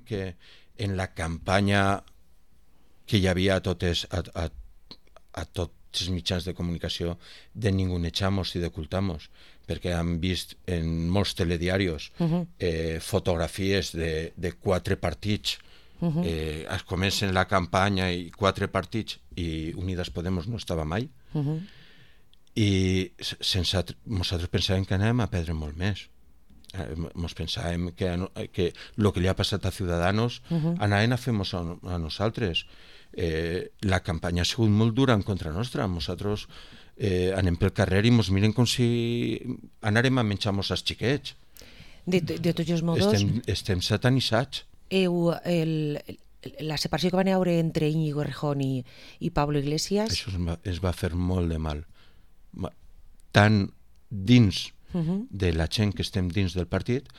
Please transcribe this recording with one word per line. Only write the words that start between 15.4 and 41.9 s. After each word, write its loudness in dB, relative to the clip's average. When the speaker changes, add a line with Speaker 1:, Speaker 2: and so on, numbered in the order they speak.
Speaker 2:
Mhm. 0
Speaker 1:
eh, -4
es -6
comencen 0
la 4
campanya 2
i -4
quatre 2
partits, -4
i -4
Unidas -4
Podemos -4
no -6
estava -4
mai. -2
Speaker 2:
Mhm. -2
Speaker 1:
I 2
se-, -8
sense 0
at-, -4
nosaltres -2
pensàvem 0
que -2
anàvem 2
a -2
perdre -2
molt -6
més. -4
Eh, -8
mo-, -6
mos -6
pensàvem -4
que -2
ano-, -4
eh, -8
que 0
lo 6
que 0
li 4
ha 2
passat -2
a 0
Ciudadanos 0
Speaker 2:
Mhm. 0
Speaker 1:
anaven 4
a 0
fer-mos -2
a, -2
a -4
nosaltres. -2
Eh, -2
la 2
campanya -2
ha 2
sigut 2
molt 6
dura 4
en 2
contra -4
nostra. -4
Nosaltres, -4
eh, 2
anem 2
pel 2
carrer 4
i 8
mos 6
miren 4
com 4
si 0
anàrem 4
a 2
menjar-mos 0
els -2
xiquets. -2